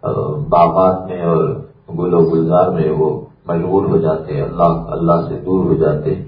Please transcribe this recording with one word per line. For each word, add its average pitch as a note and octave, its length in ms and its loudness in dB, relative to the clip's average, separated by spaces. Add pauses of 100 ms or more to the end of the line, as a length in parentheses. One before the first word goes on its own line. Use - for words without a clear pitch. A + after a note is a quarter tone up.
آ، D#3 100 -4 (380)
باغات F2+ 600 2
میں F2 120 -8
اور D#2+ 400 0 (380)
گل F2 140 0
و F2 40 4
گلزار E2 520 4
میں D#2 220 0
وہ D#2 300 0 (260)
مشغول F2 380 0
ہو - 120 2
جاتے، - 440 -2
اللہ، - 220 -2
اللہ E2+ 640 0
سے D2+ 60 -6 (100)
دور F#2 200 0
ہو E2 80 2
جاتے D#2 380 0 (160)